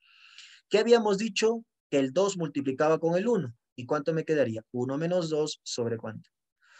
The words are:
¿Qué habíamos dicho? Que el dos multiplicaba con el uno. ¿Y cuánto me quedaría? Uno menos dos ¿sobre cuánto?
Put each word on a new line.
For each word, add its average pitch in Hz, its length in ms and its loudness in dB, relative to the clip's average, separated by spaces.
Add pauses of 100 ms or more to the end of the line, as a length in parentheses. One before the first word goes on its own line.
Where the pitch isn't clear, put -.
(680)
¿Qué 196 100 2
habíamos 220 400 4
dicho? 226 460 0 (260)
Que 143 80 2
el 135 140 0
dos 196 240 0
multiplicaba 151 600 0
con 165 180 0
el 196 120 -2
uno. 170 260 -2 (220)
¿Y 123 100 -12
cuánto 151 260 -2
me 160 120 -2
quedaría? 123 480 0
Uno 127 260 -2
menos 170 320 -2
dos 151 320 -2
¿sobre 117 340 -4
cuánto? 110 320 -12 (520)